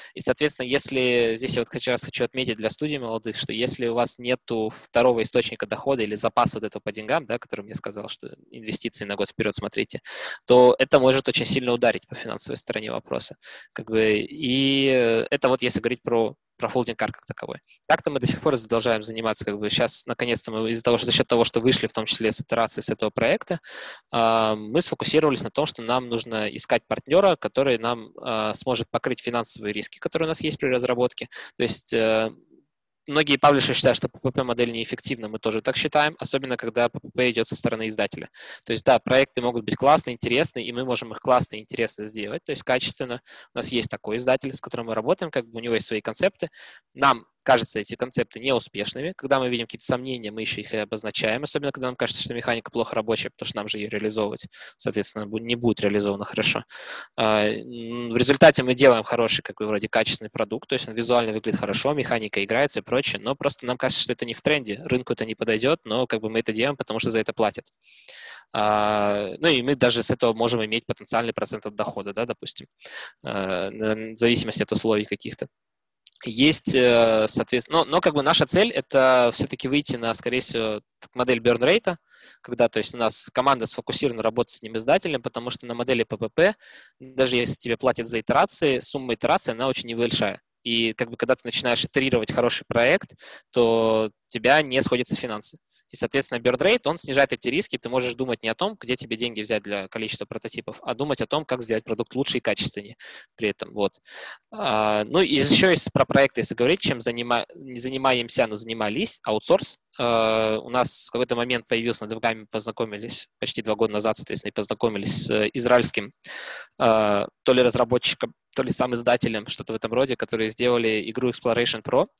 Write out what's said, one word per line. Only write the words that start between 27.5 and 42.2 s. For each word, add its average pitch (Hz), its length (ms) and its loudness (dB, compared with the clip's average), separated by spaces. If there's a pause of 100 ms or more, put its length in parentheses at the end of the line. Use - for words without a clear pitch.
нам, 113 320 -4 (100)
а, 107 340 -2
сможет 117 360 -4
покрыть 123 300 -4
финансовые 113 520 -4
риски, - 280 -8
которые 160 260 -2
у 160 40 -4
нас 160 100 -6
есть 151 180 -4
при 147 120 -2
разработке. 123 580 0 (280)
То 123 60 -2
есть, - 300 -4
э, 110 400 2 (760)
многие 147 320 2
паблишеры 139 360 6
считают, 120 220 4
что - 140 -4
П - 100 -20
П 131 120 -2
П 135 120 0
модель 120 260 0
неэффективна, 113 600 -8
мы 110 80 -10
тоже 110 240 0
так 131 160 0
считаем, 151 400 2
особенно 135 400 -4
когда 120 320 0
П - 100 -10
П - 140 -18
П 123 160 2
идёт 113 180 -2
со - 80 -4
стороны 113 320 -2
издателя. 107 400 -4 (380)
То - 80 -4
есть, 110 100 -6
да, 123 140 8
проекты 131 420 2
могут 120 240 -2
быть - 120 -2
классные, 139 380 4
интересные, 120 520 -2
и 120 60 -8
мы 123 120 -4
можем 120 280 -4
их - 80 -14
классно 123 360 2
и 107 40 -10
интересно 107 460 -6
сделать, 107 380 -8